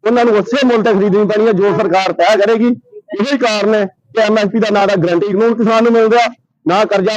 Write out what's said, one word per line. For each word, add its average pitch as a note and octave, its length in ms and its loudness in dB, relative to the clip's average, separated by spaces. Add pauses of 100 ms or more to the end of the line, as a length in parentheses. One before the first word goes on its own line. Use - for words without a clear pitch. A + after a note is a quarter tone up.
ਉਹਨਾਂ A#3+ 200 2
ਨੂੰ A3+ 100 2
ਉਸੇ A#3+ 320 0
ਮੁੱਲ A#3 160 2
ਤੇ A3+ 120 0
ਖਰੀਦਣੀ G3+ 300 0
ਪੈਣੀ G#3+ 240 0
ਆ A3 40 2
ਜੋ G3 240 0
ਸਰਕਾਰ F#3+ 360 0
ਤੈਅ F3 240 2
ਕਰੇਗੀ। A3+ 320 0 (520)
ਇਹੀ C4+ 180 -2
ਕਾਰਨ G#3+ 360 -2
ਹੈ G#3 100 0
ਕਿ - 380 -6
ਐਮ G#3+ 160 0
ਐਸ G#3 80 0
ਪੀ G#3+ 120 -4
ਦਾ G#3+ 140 0
ਨਾ G3+ 140 2
ਤਾਂ G3+ 100 0
ਗਾਰੰਟੀ F3 300 0
ਕਾਨੂੰਨ A3 280 0
ਕਿਸਾਨ A3+ 300 0
ਨੂੰ A#3 80 2
ਮਿਲ A3+ 160 2
ਰਿਹਾ, A#3 180 2 (420)
ਨਾ G3+ 160 2
ਕਰਜ਼ਾ G#3+ 320 -2